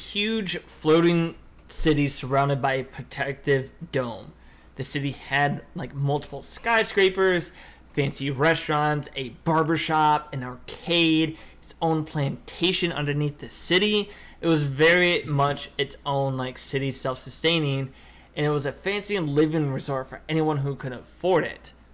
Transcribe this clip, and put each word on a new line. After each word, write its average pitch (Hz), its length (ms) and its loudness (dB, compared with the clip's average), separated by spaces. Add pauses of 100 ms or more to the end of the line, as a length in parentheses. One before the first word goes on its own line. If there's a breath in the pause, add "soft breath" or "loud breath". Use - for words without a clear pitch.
(120)
huge 208 460 -2
floating 170 760 2 (340)
city 143 400 2
surrounded 135 540 0
by 135 120 0
a 131 100 -2
protective 139 880 -2 (200)
dome. 123 420 -4 (440 soft breath)
The 131 80 -6
city 143 260 -4
had, 143 520 -2 (120)
like, 127 180 -8
multiple 143 520 -2
skyscrapers, 190 1080 2 (440 loud breath)
fancy 139 360 -2
restaurants, 151 840 0
a 131 140 -6 (140)
barbershop, 156 880 2
an 131 100 -6
arcade, 160 920 0 (240 loud breath)
its - 220 -20
own 160 220 2
plantation 170 880 -2
underneath 143 460 -2
the 123 120 -14
city. 202 600 2 (300 loud breath)
It 170 80 -4
was 156 160 4
very 165 600 4
much 143 540 0
its 139 160 -2 (120)
own, 139 300 0
like, 127 220 -6
city 135 320 -4
self-sustaining, 135 1040 -2 (420 soft breath)
and 151 120 0
it - 40 2
was 143 160 0
a 139 60 -2
fancy 202 480 -4
living 151 500 2
resort 131 380 -4
for - 200 -14
anyone 156 300 0
who 139 160 -2
could 131 180 -10
afford 170 520 0
it. - 280 -10 (220)